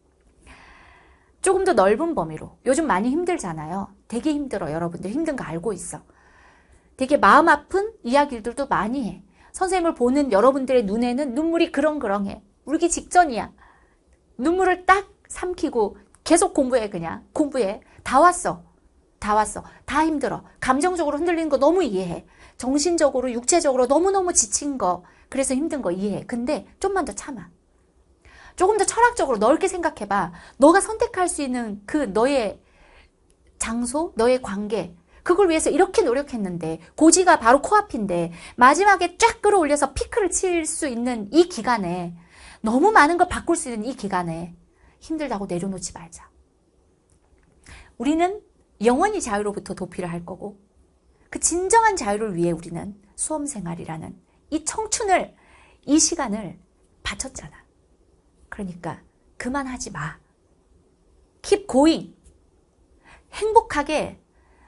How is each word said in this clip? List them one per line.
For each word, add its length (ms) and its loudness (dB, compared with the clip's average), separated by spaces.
조금 220 2
더 100 2
넓은 420 2
범위로. 500 -8
요즘 220 0
많이 220 0
힘들잖아요. 800 -4
되게 240 -4
힘들어. 400 -4
여러분들 400 -6
힘든 240 -4
거 80 -10
알고 300 -6
있어. 280 -12
되게 200 0
마음 320 6
아픈 420 0
이야기들도 640 -2
많이 400 -2
해. 160 -12
선생님을 440 0
보는 360 2
여러분들의 540 4
눈에는 500 -2
눈물이 360 0
그렁그렁해. 680 -2
울기 240 0
직전이야. 600 0
눈물을 480 0
딱 220 2
삼키고 680 -4
계속 300 4
공부해, 360 0
그냥. 440 -8
공부해. 480 -2
다 160 2
왔어. 440 4
다 140 -2
왔어. 300 0
다 200 0
힘들어. 380 -2
감정적으로 580 0
흔들리는 320 0
거 80 2
너무 260 4
이해해. 420 -4
정신적으로, 760 0
육체적으로 540 2
너무너무 480 2
지친 440 -2
거, 260 -2
그래서 240 -2
힘든 280 -2
거 100 -2
이해해. 340 -4
근데 420 -6
좀만 260 -2
더 80 -8
참아. 360 -14
조금 220 4
더 80 2
철학적으로 520 2
넓게 300 4
생각해봐. 640 -4
너가 220 8
선택할 480 -2
수 140 -4
있는 440 -6
그 120 -4
너의 640 0
장소, 580 -4
너의 260 2
관계, 540 -6
그걸 260 4
위해서 200 0
이렇게 340 2
노력했는데, 760 -4
고지가 440 6
바로 220 6
코앞인데, 680 0
마지막에 600 4
쫙 240 2
끌어올려서 520 2
피크를 360 -2
칠 360 -2
수 220 -6
있는 460 -4
이 160 6
기간에, 680 -4
너무 300 2
많은 260 4
걸 100 4
바꿀 280 -2
수 140 -6
있는 160 -8
이 100 -6
기간에 600 -6
힘들다고 480 -6
내려놓지 460 -6
말자. 360 -20
우리는 440 0
영원히 380 4
자유로부터 520 -4
도피를 380 -8
할 140 -8
거고, 340 -14
그 100 -10
진정한 560 2
자유를 400 -4
위해 160 0
우리는 440 -10
수험생활이라는 1000 -8
이 120 -4
청춘을, 720 -2
이 140 4
시간을 600 -4
바쳤잖아. 640 -12
그러니까 520 -12
그만하지 540 -8
마. 260 -10
Keep 280 -2
going. 460 2
행복하게 920 0